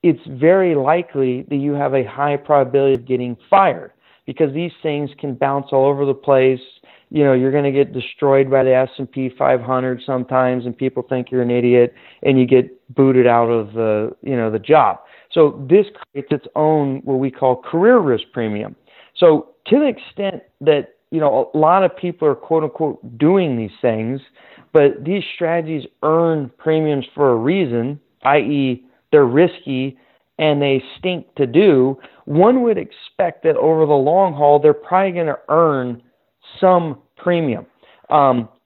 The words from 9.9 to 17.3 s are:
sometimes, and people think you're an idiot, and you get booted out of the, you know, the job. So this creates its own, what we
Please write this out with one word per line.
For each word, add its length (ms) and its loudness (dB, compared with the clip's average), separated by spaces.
sometimes, 580 -2
and 140 -10
people 240 -6
think 280 -6
you're 120 -2
an 80 -2
idiot, 420 2
and 160 2
you 80 4
get 480 0
booted 320 2
out 220 2
of 260 -4
the, 480 -4
you 140 -6
know, 140 -2
the 100 -4
job. 400 2
So 360 0
this 180 4
creates 180 -12
its 240 -6
own, 500 -2
what 140 -4
we 120 -4